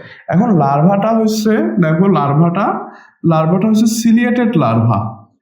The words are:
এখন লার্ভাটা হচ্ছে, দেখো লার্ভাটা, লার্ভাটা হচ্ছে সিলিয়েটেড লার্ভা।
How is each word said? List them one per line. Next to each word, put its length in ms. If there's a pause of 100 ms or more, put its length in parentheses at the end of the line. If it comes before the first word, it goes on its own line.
(280)
এখন 300
লার্ভাটা 500
হচ্ছে, 480
দেখো 520
লার্ভাটা, 840 (340)
লার্ভাটা 440
হচ্ছে 180
সিলিয়েটেড 720
লার্ভা। 720 (140)